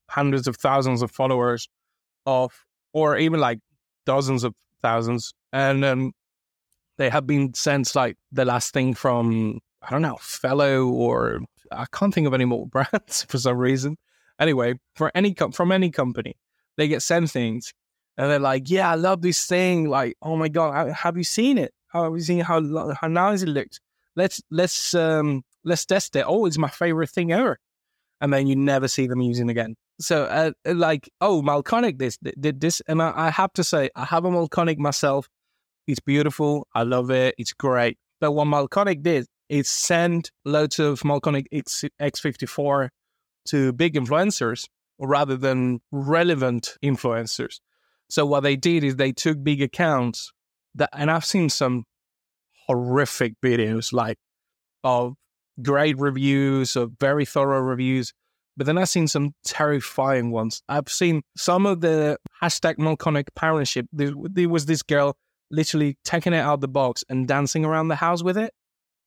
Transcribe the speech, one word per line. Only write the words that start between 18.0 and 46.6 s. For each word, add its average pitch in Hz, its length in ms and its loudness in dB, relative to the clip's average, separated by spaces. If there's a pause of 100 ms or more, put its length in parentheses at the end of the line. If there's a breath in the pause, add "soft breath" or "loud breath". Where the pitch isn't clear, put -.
and 139 120 0
they're 147 100 4
like, 135 300 0
"Yeah, 185 220 2
I 165 40 2
love 180 280 2
this 175 240 0
thing. 180 420 2
Like, 135 320 -2
oh 160 160 -4
my 160 120 0
God, 156 240 0 (160)
ha-, 147 40 -6
have 170 240 -2
you 180 60 -2
seen 247 340 2
it? - 160 -2 (140)
How 170 160 -2
have 160 100 -2
you 165 80 -4
seen 175 200 0
how 170 180 2
lo-, 151 400 -4
how 160 80 -4
nice 185 340 2
it 180 80 -2
looks? 139 300 -4 (360)
Let's, 180 260 0 (100)
let's, 175 420 0
um, 156 500 2 (200)
let's 165 220 0
test - 300 0
it. 135 120 0
Oh, 208 180 2
it's 160 140 0
my 147 100 0
favorite 165 400 -2
thing 170 220 -2
ever." 202 260 2 (640)
And 143 100 0
then 139 160 2
you 135 80 4
never 135 320 2
see 131 200 0
them 127 140 -2
using 120 280 0
again. 113 260 -4 (240)
So, 151 260 0
uh, 156 260 0 (220)
like, 160 360 0 (120)
"Oh, 185 200 2
Malconic 147 560 0
this, 131 200 -4
th-, - 220 -10
did 139 220 -2
this." 160 260 0
And 160 140 2
I, 160 140 0
I 160 160 0
have 185 220 0
to 180 100 0
say, 143 320 0
I 131 100 -6
have 170 200 0
a 185 40 2
Malconic 165 480 0
myself. 139 500 0 (580)
It's 139 140 -2
beautiful. 147 760 0
I 117 100 0
love 123 280 0
it. 127 260 2
It's - 160 -8
great. 123 440 0 (240)
But 151 100 0
what 147 160 0
Malconic 147 560 0
did, 151 220 0 (240)
it 143 180 0
sent 170 640 0 (140)
loads 151 340 0
of 147 220 0
Malconic 143 500 0
X, - 340 -6 (140)
X 143 200 -4
fifty-four 139 720 -2 (540)
to 135 280 2
big 156 220 0
influencers 135 720 0 (320)
rather 139 360 0
than 127 460 0 (100)
relevant 139 880 0